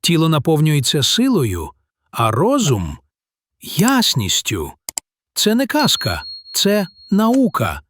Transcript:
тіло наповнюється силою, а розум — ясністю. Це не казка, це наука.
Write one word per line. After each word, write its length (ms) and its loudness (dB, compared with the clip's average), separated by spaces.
тіло 280 2
наповнюється 720 2
силою, 680 0
а 200 0
розум — 680 0
ясністю. 920 0
Це 220 0
не 120 0
казка, 560 -2
це 340 0
наука. 760 0